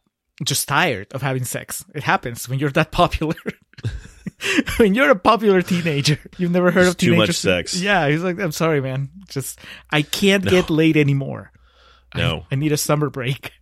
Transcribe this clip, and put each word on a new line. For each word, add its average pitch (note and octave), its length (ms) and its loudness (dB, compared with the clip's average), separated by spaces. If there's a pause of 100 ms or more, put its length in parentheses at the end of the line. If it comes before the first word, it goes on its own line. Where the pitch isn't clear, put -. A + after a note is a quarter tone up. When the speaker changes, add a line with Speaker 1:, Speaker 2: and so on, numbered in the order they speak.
(440)
Speaker 1:
just - 240 -4
tired C#3+ 460 0
of B2+ 100 -8
having C3 220 -4
sex. - 380 -10 (120)
It C#3 80 -8
happens C3+ 460 -2
when C3+ 100 -4
you're C#3+ 120 -2
that D#3 200 0
popular. E3+ 420 0 (500)
<laughs> A2+ 80 -6 (880)
When G#3 160 4
you're C4+ 160 4
a B3+ 60 6
popular G3+ 460 4
teenager, D#3 580 0 (180)
you've F3 140 -2
never F3+ 180 4
heard F3+ 120 4
Speaker 2:
It's F3+ 100 6
Speaker 1:
of F3 60 -6
Speaker 2:
too - 180 2
much - 260 2
Speaker 1:
teenagers. F2 300 0
Speaker 2:
sex. F3+ 100 -6
Speaker 1:
Yeah, F#3 280 2
he's D3+ 120 0
like, F3+ 180 -2
"I'm F#3 120 -2
sorry, D#3+ 300 0
man. C3+ 280 -6 (200)
Just, - 280 -8 (340)
I D3+ 100 2
can't G3 420 0
Speaker 2:
No. G3 80 0
Speaker 1:
get F3+ 180 2
laid D#3+ 280 4
anymore. C#3 540 0 (640)
Speaker 2:
No. E2+ 380 -2
Speaker 1:
I, - 20 -2
I - 20 -2
need D3 180 0
a D3 40 0
summer D3 320 0
break." C3 420 -8 (100)